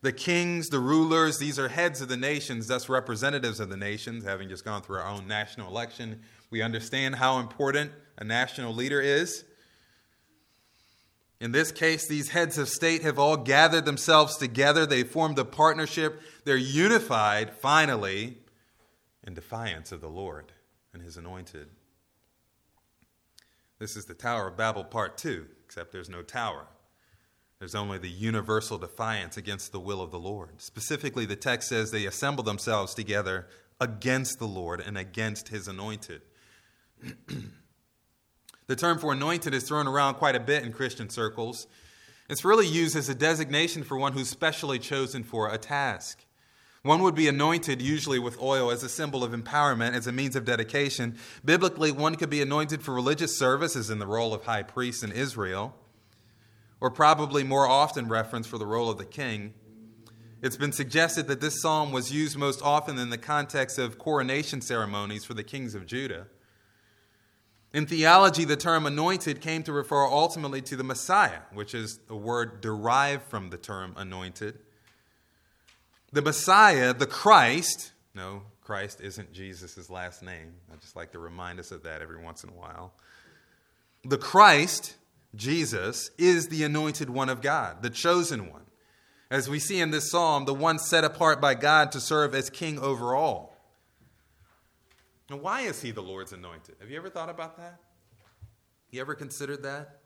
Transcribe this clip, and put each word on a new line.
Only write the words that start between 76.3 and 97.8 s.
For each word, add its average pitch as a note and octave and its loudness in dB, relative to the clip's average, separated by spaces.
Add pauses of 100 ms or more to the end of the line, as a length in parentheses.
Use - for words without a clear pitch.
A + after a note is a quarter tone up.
the B2 2
Christ, E3 6 (200)
no, G2 -12 (180)
Christ G2+ -10
isn't F#2+ -14
Jesus' F2+ -18
last F2+ -12
name. E2+ -16 (180)
I D#2+ -20
just - -20
like E2 -16
to E2+ -14
remind F2 -12
us E2+ -16
of E2 -16
that D#2+ -10
every E2 -16
once E2 -18
in F2+ -20
a - -20
while. F2 -18 (1120)
The C3+ 0
Christ, F3+ 6 (380)
Jesus, A2+ -4
is F3 6
the D#3 -2
anointed D3+ -2
one C3 -2
of B2 -4
God, A2+ -2
the A#2+ -2
chosen D#3+ 0
one. D2 -20 (640)
As C3 0
we D3 -2
see F#3 -2
in E3 2
this D3+ -2
psalm, D#3+ 2
the C#3 0
one D#3 0
set D#3+ 2
apart D3+ 4
by C#3 6
God D3 6
to C3+ -6
serve D3 2
as C3 -2
king D#3 -6
over B2+ -2
all. C3+ -2 (1700)
Now, C#3 -12
why F#3+ -4
is G3 -6
he B2 -8
the G#2+ -8
Lord's F#2+ -12
anointed? F2 -20
Have G#2 -18
you D3 -12
ever F3+ -14
thought E3 -10
about D#3+ -14
that? F3 -20 (1120)